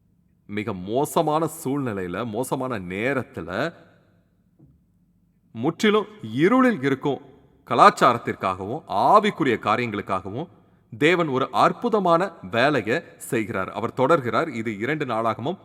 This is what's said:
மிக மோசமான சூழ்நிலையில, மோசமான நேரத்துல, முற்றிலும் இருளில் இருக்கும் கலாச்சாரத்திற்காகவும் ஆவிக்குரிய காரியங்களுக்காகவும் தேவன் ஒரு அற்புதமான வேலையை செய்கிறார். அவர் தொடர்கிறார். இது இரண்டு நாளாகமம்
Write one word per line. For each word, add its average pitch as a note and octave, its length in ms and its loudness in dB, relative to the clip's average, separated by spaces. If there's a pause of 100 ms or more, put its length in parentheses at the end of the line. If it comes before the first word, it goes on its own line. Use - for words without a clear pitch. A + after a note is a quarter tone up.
(480)
மிக G#2 260 -4
மோசமான D3 760 0 (140)
சூழ்நிலையில, A2 640 -4
மோசமான B2+ 540 -4
நேரத்துல, G#2 920 -6 (1800)
முற்றிலும் F#3+ 540 0 (280)
இருளில் G#3 500 4
இருக்கும் C3+ 380 -2 (460)
கலாச்சாரத்திற்காகவும் A#2 1200 2
ஆவிக்குரிய D3 720 2
காரியங்களுக்காகவும் G#2 880 -4 (500)
தேவன் E3+ 300 4
ஒரு C3 240 0
அற்புதமான F3 800 2 (200)
வேலையை B2+ 520 2 (140)
செய்கிறார். G2+ 540 -4
அவர் G#2+ 260 -6
தொடர்கிறார். C3 500 2
இது A#2 300 -6
இரண்டு C#3 280 -4
நாளாகமம் A2+ 600 -4